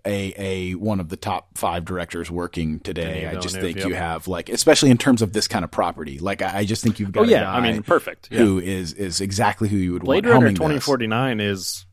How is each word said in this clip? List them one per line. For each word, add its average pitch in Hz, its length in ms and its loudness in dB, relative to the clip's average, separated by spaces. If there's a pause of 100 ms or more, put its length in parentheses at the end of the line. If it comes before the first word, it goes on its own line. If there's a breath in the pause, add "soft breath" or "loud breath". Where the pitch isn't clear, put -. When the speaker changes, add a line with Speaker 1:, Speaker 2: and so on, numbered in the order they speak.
Speaker 1:
a, 98 680 -6
one 98 260 -2
of 82 100 -8
the 90 80 -10
top - 380 -8
five 85 300 -4
directors 85 460 -8
working 85 480 -4
today. 80 420 -6
Speaker 2:
Denis 80 160 -8
Speaker 1:
I - 20 -6
just 90 180 -8
Speaker 2:
Villeneuve, 90 180 -4
Speaker 1:
think 95 100 -6
you 92 60 -2
Speaker 2:
yep. 87 100 -4
Speaker 1:
have, 82 260 -6
like, 87 220 -6
especially - 400 6
in 120 80 8
terms 120 240 4
of 98 100 0
this 104 160 -2
kind 95 160 -2
of 80 60 -6
property. 78 480 -4
Like, 95 240 -4
I, 95 200 -4
I 107 40 0
just 107 160 -2
think 107 180 2
you've 101 120 -4
got 107 100 0
Speaker 2:
Oh, - 40 10
Speaker 1:
a - 20 4
Speaker 2:
yeah. 160 160 6
Speaker 1:
guy 95 140 -2
Speaker 2:
I 123 40 0
mean, 110 220 0
perfect. - 480 0
Yeah. 113 80 0
Speaker 1:
who 101 180 6
is, 92 360 -6
is 95 280 -6
exactly 101 480 0
who 104 80 0
you 90 160 0
would 87 80 -4
Speaker 2:
Blade 156 240 2
Speaker 1:
want 240 80 6
Speaker 2:
Runner - 0 -
Speaker 1:
helming 139 220 8
this. - 20 -2
Speaker 2:
twenty 151 220 0
forty-nine 123 600 0
is 98 520 -4